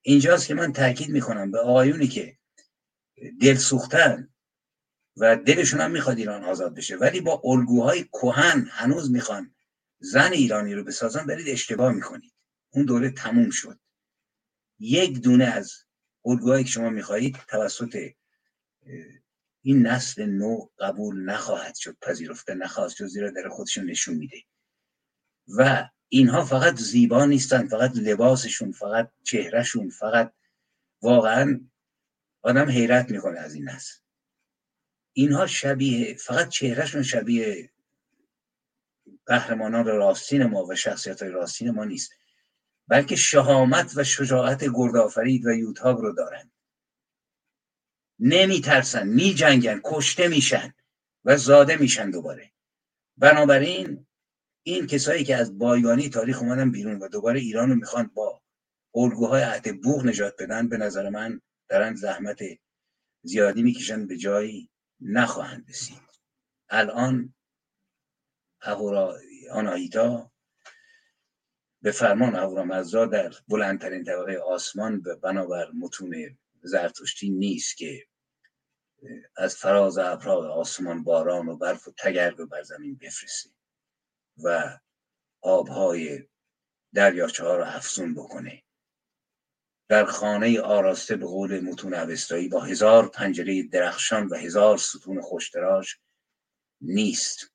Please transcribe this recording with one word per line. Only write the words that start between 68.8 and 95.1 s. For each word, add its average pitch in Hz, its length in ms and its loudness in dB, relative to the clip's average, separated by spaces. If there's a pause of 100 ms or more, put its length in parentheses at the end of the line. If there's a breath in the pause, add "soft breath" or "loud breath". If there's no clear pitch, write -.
آناهیتا 110 800 -2 (1500 soft breath)
به 104 100 -2
فرمان 110 440 2
اهورامزدا 92 720 -2
در - 280 -4 (140)
بلندترین 95 560 -4
طبقه 90 340 -6
آسمان 92 680 -6
و - 100 -8
بنابر 95 560 -6
متون - 640 -12 (240)
زرتشتی - 680 -6
نیست - 480 -4
که - 300 -14 (1300)
از - 200 -4
فراز 98 420 2
ابرهای 90 500 -2
آسمان 82 560 -6
باران 85 440 -2
و 82 100 -10
برف - 300 -6
و - 100 -20
تگرگ 87 400 -2
رو 82 100 -14
بر 76 160 -14
زمین - 320 -14
بفرسته - 540 -14 (920)
و - 360 -4 (640)
آبهای 87 840 -2 (640)
دریاچه 92 500 2
ها 87 120 0
رو 87 80 -2
افزون - 500 -8
بکنه. - 500 -14 (1300)
در 107 160 6
خانه 107 540 0
آراسته 101 560 0
به 92 100 -8
قول 95 340 -6
متون 90 340 -10
اوستایی 85 540 -6
با 90 140 -2
هزار 107 480 6
پنجره 92 640 -4
درخشان 92 560 -2
و 87 80 -6
هزار 101 420 4
ستون 92 440 -8